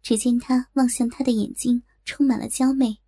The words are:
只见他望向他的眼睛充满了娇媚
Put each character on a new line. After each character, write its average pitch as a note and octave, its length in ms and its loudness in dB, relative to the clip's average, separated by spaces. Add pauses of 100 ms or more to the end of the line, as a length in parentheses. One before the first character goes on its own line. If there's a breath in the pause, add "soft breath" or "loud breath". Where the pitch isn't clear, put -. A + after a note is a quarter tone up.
只 A3+ 140 0
见 A#3+ 200 0
他 B3+ 360 -2
望 C4 160 2
向 A#3+ 200 -2
他 C4 140 -6
的 C4 80 2
眼 G#3+ 220 -2
睛 A#3+ 300 -2 (220)
充 - 220 0
满 A#3 120 0
了 A3+ 80 -8
娇 C4 260 0
媚 B3 340 0